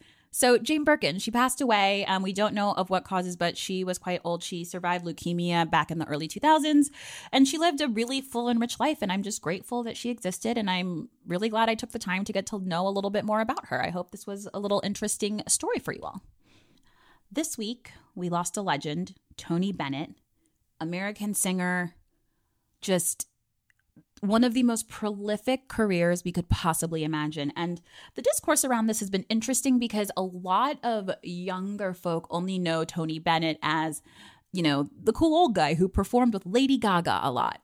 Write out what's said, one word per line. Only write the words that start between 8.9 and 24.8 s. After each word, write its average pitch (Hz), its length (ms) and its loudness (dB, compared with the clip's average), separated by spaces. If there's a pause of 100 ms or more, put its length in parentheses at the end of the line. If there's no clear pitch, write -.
and 196 100 -2
I'm 190 120 0
just - 180 -6
grateful 196 440 -4
that 226 120 -8
she 240 140 -6
existed, 226 480 -2
and 208 100 -2
I'm 180 400 -2 (180)
really 180 220 0
glad 220 220 2
I 226 40 2
took 233 180 -8
the 233 60 -4
time 190 280 -2
to 214 80 -6
get 190 140 0
to 208 120 -6
know 185 260 0
a 196 40 0
little 196 180 0
bit 202 160 -2
more 214 160 0
about 277 280 -4
her. 127 140 -2
I - 60 -2
hope 175 220 -6
this - 160 -16
was 202 260 -10
a 202 80 -6
little 202 240 0
interesting 202 640 -2
story 427 300 0
for - 160 -6
you - 80 -14
all. - 180 -10 (1120)
This 311 240 -4
week, 226 360 -8 (220)
we 175 140 -4
lost 175 300 -2
a 202 40 -4
legend, 156 520 -2 (240)
Tony 185 340 0
Bennett, 143 380 -6 (680)
American 202 540 -6
singer, 180 600 0 (880)
just - 460 0 (920)
one 220 240 4
of 233 100 2
the 254 80 2
most 233 260 2